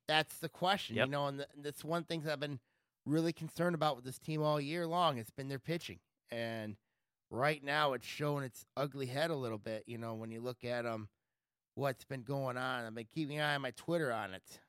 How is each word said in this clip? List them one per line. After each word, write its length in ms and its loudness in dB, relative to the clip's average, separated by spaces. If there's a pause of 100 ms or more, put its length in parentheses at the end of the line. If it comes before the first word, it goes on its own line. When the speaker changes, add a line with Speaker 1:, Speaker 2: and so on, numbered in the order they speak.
Speaker 1:
That's 300 2
the 120 -6
question, 460 0
Speaker 2:
Yep. 120 6
Speaker 1:
you 40 -4
know, 160 0
and 120 -4
th-, 180 -8
that's 260 -8
one 200 0
thing 180 -2
that 120 -2
I've 60 -2
been 200 -4 (480)
really 260 4
concerned 400 0
about 220 4
with 100 -10
this 140 -8
team 240 0
all 180 4
year 240 -2
long. 320 4
It's 140 -6
been 160 -8
their 100 -2
pitching, 420 -4 (300)
and 480 -2 (540)
right 320 2
now 300 4
it's 120 -2
showing 400 0
its 200 -10 (100)
ugly 320 0
head 240 2
a 40 0
little 220 0
bit, 300 -4
you 100 -6
know, 160 -4
when 160 -6
you 120 -6
look 220 -6
at, 220 0
um, 240 -4 (640)
what's 320 -2
been 180 -6
going 340 0
on. 280 -2
I've 80 -6
been 140 -6
keeping 320 -2
an 60 2
eye 100 4
on 80 0
my 80 -2
Twitter 400 2
on 240 -2
it. 340 -16